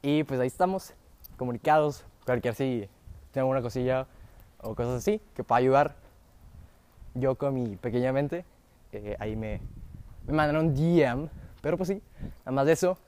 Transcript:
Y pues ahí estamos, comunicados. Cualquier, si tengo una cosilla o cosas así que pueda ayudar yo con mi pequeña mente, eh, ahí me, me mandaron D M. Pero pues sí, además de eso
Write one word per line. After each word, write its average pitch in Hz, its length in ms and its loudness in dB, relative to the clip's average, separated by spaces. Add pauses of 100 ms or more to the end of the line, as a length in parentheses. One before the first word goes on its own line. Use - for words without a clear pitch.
Y 147 220 2
pues 135 160 -2
ahí 127 80 2
estamos, 185 460 -2 (440)
comunicados. 147 680 2 (200)
Cualquier, 120 300 0
si 123 340 -2 (420)
tengo 131 160 0
una 131 140 2
cosilla 127 460 -2 (540)
o 110 140 -8
cosas 123 200 -2
así 208 260 0 (140)
que 127 80 -8
pueda 120 160 4
ayudar 135 360 4 (1160)
yo 127 220 0
con 139 180 -2
mi 120 240 -2
pequeña 123 340 0
mente, 147 340 -2 (460)
eh, 104 280 -8
ahí 107 160 -4
me, 107 260 -6 (640)
me 139 80 -2
mandaron 156 400 2
D 160 300 4
M. 135 260 0 (320)
Pero - 160 0
pues 185 120 -4
sí, - 120 -2 (440)
además 139 220 2
de 165 60 6
eso 180 240 2 (100)